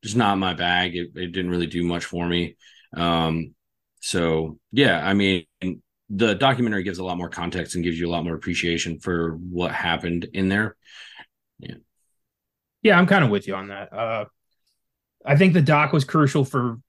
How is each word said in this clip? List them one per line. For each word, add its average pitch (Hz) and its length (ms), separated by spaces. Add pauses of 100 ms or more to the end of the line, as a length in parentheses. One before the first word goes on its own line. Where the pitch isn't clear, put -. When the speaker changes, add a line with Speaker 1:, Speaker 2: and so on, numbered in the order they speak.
Speaker 1:
just 107 140
not 101 200
my 95 160
bag. 87 440
It, 87 180
it 87 180
didn't 90 180
really 87 160
do 87 160
much 85 220
for 87 240
me. 87 280 (380)
Um, 82 600 (500)
so 80 540 (140)
yeah, 110 340
I 98 80
mean, 95 300 (640)
the 104 240
documentary 117 480
gives 87 160
a 92 60
lot 90 120
more 87 120
context 87 480
and 87 80
gives 82 120
you 85 120
a - 20
lot 85 140
more 82 100
appreciation 85 640
for 85 380
what 87 340
happened 85 640
in 95 160
there. 107 260 (840)
Yeah. - 160 (1080)
Speaker 2:
Yeah, 202 160
I'm 180 80
kinda 175 220
with 101 180
you 95 80
on 95 140
that. 101 240
Uh, 110 320 (1000)
I 143 120
think 185 160
the 165 100
doc 147 300
was 147 120
crucial 147 400
for, 123 440